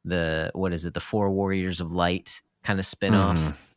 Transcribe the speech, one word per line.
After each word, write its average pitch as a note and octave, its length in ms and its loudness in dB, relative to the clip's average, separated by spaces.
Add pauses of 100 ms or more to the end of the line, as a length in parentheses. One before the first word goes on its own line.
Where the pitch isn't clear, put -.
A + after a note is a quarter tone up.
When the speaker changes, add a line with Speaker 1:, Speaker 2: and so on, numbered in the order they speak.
Speaker 1:
the, E2 480 0
what F#2 180 -2
is E2+ 140 -4
it? E2+ 80 -6
The - 80 -6
Four G#2 280 0
Warriors F#2+ 520 0
of E2 100 -6
Light F2 500 0 (220)
kind G2+ 160 0
of F#2+ 60 -2
spin-off G2 520 4
Speaker 2:
Mm-hmm. D#2 120 2 (280)